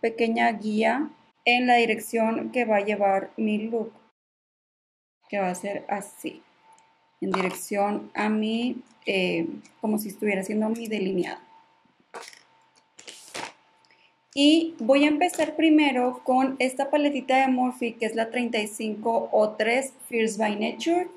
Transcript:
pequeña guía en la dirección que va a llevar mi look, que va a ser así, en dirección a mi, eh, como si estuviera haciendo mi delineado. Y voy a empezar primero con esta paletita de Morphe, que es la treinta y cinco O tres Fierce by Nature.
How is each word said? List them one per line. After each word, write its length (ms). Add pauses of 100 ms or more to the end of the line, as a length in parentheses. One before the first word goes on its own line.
pequeña 500
guía 560 (380)
en 200
la 100
dirección 720
que 160
va 100
a 80
llevar 540
mi 180
look, 340 (1400)
que 80
va 100
a 60
ser 340
así, 540 (800)
en 80
dirección 840
a 160
mi, 540 (240)
eh, 400 (340)
como 160
si 140
estuviera 320
haciendo 260
mi 200
delineado. 520 (3000)
Y 440
voy 260
a 40
empezar 480
primero 680
con 360
esta 320
paletita 480
de 100
Morphe, 460
que 100
es 100
la 140
treinta 300
y 80
cinco 640
O 200
tres 420 (140)
Fierce 280
by 200
Nature. 600